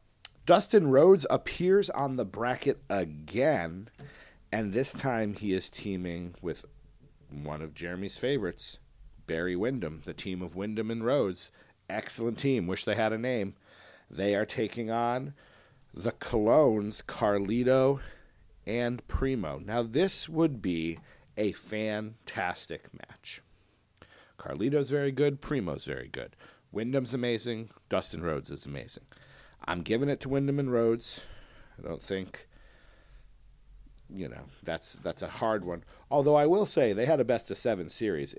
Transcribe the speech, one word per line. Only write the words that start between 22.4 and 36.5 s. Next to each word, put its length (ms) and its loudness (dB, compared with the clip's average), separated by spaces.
match. 480 -16
Carlito's 500 0
very 220 0
good. 300 2
Primo's 420 -4
very 240 -8
good. 300 -12
Wyndham's 420 -2
amazing. 580 -2
Dustin 340 -2
Rhodes 260 -2
is 160 -12
amazing. 380 -12
I'm 160 -2
giving 260 0
it 140 -2
to 80 -8
Wyndham 300 0
and 120 -2
Rhodes. 500 0
I 100 -14
don't 160 -8
think, 440 -6
you 200 -8
know, 140 -14
that's, 300 -6
that's 280 -8
a 60 -4
hard 380 -2
one. 180 -6
Although 240 6
I 100 6
will 200 4